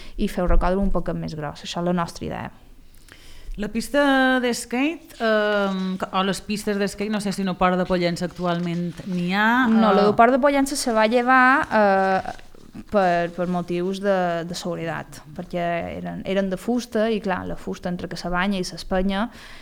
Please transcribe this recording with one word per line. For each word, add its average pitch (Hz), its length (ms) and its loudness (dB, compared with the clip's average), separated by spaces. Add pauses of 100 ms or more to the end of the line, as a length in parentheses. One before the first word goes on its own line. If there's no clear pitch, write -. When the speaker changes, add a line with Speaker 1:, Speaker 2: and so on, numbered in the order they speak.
(160)
Speaker 1:
i 208 160 -2
fer 180 140 -2
el 175 80 0
rocòdrom 180 340 4
un 190 60 2
poc 175 180 0
més 165 240 -6
gros. 147 300 -8
Això - 160 -6
és 175 40 0
la 175 80 2
nostra 170 320 -4
idea. 123 220 -6 (1080)
Speaker 2:
La 208 160 -4
pista 262 680 4
de 240 140 0
skate, 269 680 -4
em, 202 800 0
o - 240 -2
les 190 220 -2
pistes 208 340 -2
de 202 80 0
skate, 208 240 -6
no 214 80 -2
sé 202 160 -2
si 196 80 -2
no 185 160 -2
Port 185 160 4
de 180 140 0
Pollença 175 400 0
actualment 175 800 -4
n'hi 180 240 -2
ha, 233 340 2
Speaker 1:
No, 220 240 6
la 202 120 6
Speaker 2:
eh, - 20 6
Speaker 1:
del 208 100 4
Port 233 160 8
de 269 80 4
Pollença 277 400 2
se 240 160 -2
va 220 160 4
llevar, 254 360 4 (200)
eh, 190 680 2 (580)
per, 175 420 2
per 175 160 -2
motius 180 480 -2
de, 180 480 0
de 175 80 -8
seguretat, 165 640 -8 (160)
perquè 175 300 -6 (320)
eren, 175 320 -10
eren 190 240 0
de 185 80 -6
fusta 226 500 0
i 214 80 0
clar, 185 300 -4
la 170 100 -6
fusta 190 300 -8
entre 180 180 -6
que - 80 -8
se - 160 -8
banya 185 300 0
i 180 80 -6
s'espenya, 190 560 -2 (360)